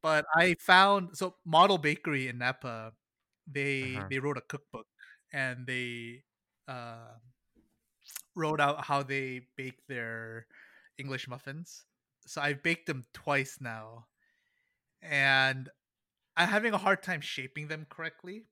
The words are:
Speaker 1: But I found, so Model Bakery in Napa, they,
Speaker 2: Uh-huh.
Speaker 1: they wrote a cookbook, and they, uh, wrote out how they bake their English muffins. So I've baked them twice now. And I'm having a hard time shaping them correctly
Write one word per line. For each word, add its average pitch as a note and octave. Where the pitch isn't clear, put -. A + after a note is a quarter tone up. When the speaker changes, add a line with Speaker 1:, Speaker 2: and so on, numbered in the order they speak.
Speaker 1:
But D#3
I E3+
found, F#3+
so F#3
Model F3
Bakery D3
in A#2+
Napa, A#2+
they, C3+
Speaker 2:
Uh-huh. F#2+
Speaker 1:
they C3+
wrote C#3
a B2+
cookbook, -
and B2+
they, A#2+
uh, A#2
wrote D#3
out C#3+
how C#3+
they C3
bake C3
their A2+
English C3+
muffins. C3+
So -
I've C#3+
baked E3+
them C3+
twice C#3
now. A2+
And C3+
I'm F3
having G#3+
a G3
hard F#3+
time F3
shaping D3
them D#3
correctly F3+